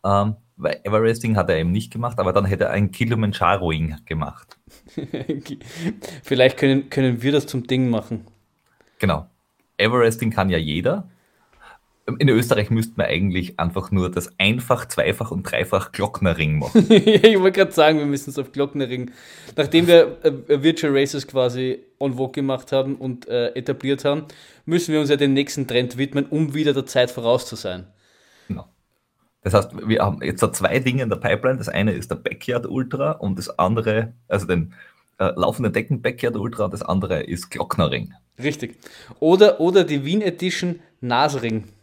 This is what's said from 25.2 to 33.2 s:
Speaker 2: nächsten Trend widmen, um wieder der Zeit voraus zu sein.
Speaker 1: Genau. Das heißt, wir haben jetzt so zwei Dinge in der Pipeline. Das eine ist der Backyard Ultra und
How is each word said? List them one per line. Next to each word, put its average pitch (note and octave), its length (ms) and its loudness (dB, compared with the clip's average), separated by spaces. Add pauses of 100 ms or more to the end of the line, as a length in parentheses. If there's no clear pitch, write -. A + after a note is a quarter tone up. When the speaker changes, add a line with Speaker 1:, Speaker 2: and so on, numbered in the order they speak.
Speaker 2:
nächsten C#3 320 -2
Trend B2 320 -2
widmen, C#3 280 -2
um D3+ 280 -2
wieder D3 180 0
der C3+ 140 -2
Zeit B2 240 2
voraus B2 360 0
zu A#2 100 -12
sein. F2+ 320 -10 (600)
Speaker 1:
Genau. - 200 -10 (760)
Das G2 120 -2
heißt, - 340 0
wir A2 120 2
haben G2+ 220 -2
jetzt - 180 -6
so G#2+ 80 2
zwei - 320 -2
Dinge B2+ 240 -2
in A2+ 40 -4
der G2 80 -2
Pipeline. A2 420 -2
Das - 100 -8
eine G2+ 240 0
ist - 180 -8
der D2+ 60 -4
Backyard - 500 -6
Ultra C3 460 -4
und G2 260 -6